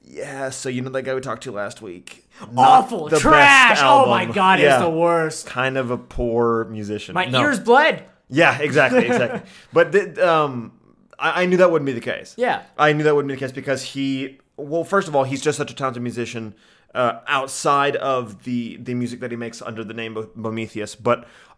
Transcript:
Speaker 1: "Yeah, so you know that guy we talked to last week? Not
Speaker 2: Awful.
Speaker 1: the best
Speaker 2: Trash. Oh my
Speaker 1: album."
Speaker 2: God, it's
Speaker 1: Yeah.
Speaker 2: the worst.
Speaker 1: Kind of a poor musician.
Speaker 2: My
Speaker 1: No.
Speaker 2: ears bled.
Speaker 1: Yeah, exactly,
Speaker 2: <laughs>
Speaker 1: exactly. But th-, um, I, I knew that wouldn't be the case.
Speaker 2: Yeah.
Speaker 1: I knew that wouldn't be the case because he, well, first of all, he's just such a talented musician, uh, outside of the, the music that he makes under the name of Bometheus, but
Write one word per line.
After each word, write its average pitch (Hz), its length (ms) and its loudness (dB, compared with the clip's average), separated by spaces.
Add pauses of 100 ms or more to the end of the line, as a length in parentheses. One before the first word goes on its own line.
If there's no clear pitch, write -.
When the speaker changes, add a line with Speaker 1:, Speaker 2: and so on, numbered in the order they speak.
Speaker 1:
"Yeah, 131 460 -12
so 131 220 -10
you 123 100 -4
know 131 100 -10
that 131 120 -6
guy 131 120 -6
we 131 60 -4
talked 127 220 -10
to 123 100 -12
last 101 300 -10
week? 92 440 -18 (240)
Not 131 340 6
Speaker 2:
Awful. 190 200 -8
Speaker 1:
the 151 120 -6
best - 60 2
Speaker 2:
Trash. 277 600 6
Oh 277 240 6
my 240 140 2
Speaker 1:
album." 117 140 -6
Speaker 2:
God, 185 260 4
it's 147 40 4
Speaker 1:
Yeah. 139 140 6
Speaker 2:
the 170 120 2
worst. 165 560 -2
Speaker 1:
Kind 131 300 -4
of 123 140 -4
a 123 80 -4
poor 117 680 -2
musician. 107 500 -10
Speaker 2:
My 185 120 -2
Speaker 1:
No. 254 160 0
Speaker 2:
ears 277 180 0
bled. 247 460 2 (280)
Speaker 1:
Yeah, 139 260 4
exactly, 147 460 2
Speaker 2:
<laughs> 120 60 -2
Speaker 1:
exactly. 202 300 -2 (320)
But 160 180 4
th-, 175 260 0
um, 147 540 0 (460)
I, 160 240 -2
I 180 40 2
knew 180 120 2
that 180 120 6
wouldn't 156 140 0
be 135 80 -4
the 117 80 -6
case. - 380 -10
Speaker 2:
Yeah. 226 240 -2 (160)
Speaker 1:
I 151 160 4
knew 151 100 -2
that 151 100 4
wouldn't 143 140 0
be 135 60 -6
the 131 60 -12
case 127 120 -8
because 131 300 -6
he, 135 560 -8 (180)
well, 151 280 -6
first 196 220 -2
of 151 80 -10
all, 135 100 2
he's 135 180 -6
just 147 160 -2
such 143 120 -6
a - 40 -18
talented 123 280 -6
musician, 113 520 -8 (400)
uh, 117 320 -2
outside 143 680 0
of 123 480 -6
the, 120 340 -8
the 123 160 -10
music 123 260 -6
that 123 120 -10
he 117 40 -10
makes 117 240 -12
under 113 240 -12
the 104 80 -14
name 113 240 -10
of 110 180 -12
Bometheus, 110 600 -8
but 120 340 -4 (300)